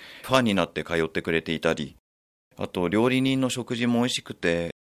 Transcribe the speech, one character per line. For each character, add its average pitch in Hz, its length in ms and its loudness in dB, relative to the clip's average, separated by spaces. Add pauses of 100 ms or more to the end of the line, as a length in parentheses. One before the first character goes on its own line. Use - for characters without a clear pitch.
(220)
フ 120 100 -8
ァ 131 80 6
ン 123 40 4
に 104 100 4
な 87 100 4
っ - 80 -4
て 80 100 -4
通 85 120 -4
っ 82 140 2
て 90 120 -6
く 87 100 -2
れ 82 120 2
て 82 100 -4
い 78 80 -2
た 82 140 2
り、 73 220 -6 (600)
あ 95 120 -6
と、 90 200 -2
料 110 200 2
理 127 140 2
人 131 180 0
の 127 100 0
食 120 260 -6
事 120 100 -2
も 120 140 2
美 123 60 2
味 123 80 -2
し - 80 -6
く - 120 -14
て、 85 360 -2 (160)